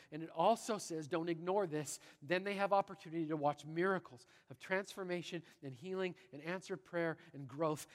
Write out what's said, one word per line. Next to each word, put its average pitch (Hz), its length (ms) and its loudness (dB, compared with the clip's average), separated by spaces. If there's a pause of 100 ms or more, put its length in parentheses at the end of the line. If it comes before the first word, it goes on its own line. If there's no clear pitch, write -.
(120)
And 151 100 -6
it 160 80 -8
also 208 480 4
says, 160 300 -4
don't 165 220 0
ignore 180 380 2
this, 151 340 -4 (200)
then 175 220 0
they 202 120 -2
have 196 180 2
opportunity 170 540 2
to 156 100 0
watch 147 260 2
miracles 165 640 0 (220)
of 135 100 -16
transformation 180 840 -2 (220)
and 135 100 -8
healing 185 420 -4 (180)
and 143 80 -12
answered 180 420 -6
prayer 165 340 0 (160)
and 139 140 -10
growth 151 460 0